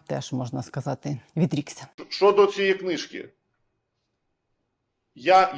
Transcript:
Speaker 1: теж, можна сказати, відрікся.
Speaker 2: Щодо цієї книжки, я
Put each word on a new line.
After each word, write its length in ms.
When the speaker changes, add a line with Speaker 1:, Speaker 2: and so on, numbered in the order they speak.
Speaker 1:
теж, 260
можна 300
сказати, 560
відрікся. 520
Speaker 2:
Щодо 360
цієї 280
книжки, 560
я 420